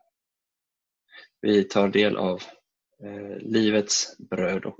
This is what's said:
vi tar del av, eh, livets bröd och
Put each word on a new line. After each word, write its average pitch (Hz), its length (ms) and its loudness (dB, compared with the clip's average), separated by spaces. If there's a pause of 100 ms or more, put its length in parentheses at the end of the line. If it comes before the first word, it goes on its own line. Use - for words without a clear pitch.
(1400)
vi 104 220 4
tar 101 240 0
del 101 300 2
av, 92 240 -2 (600)
eh, 101 340 -12
livets 107 800 0
bröd 95 480 -4
och - 140 -12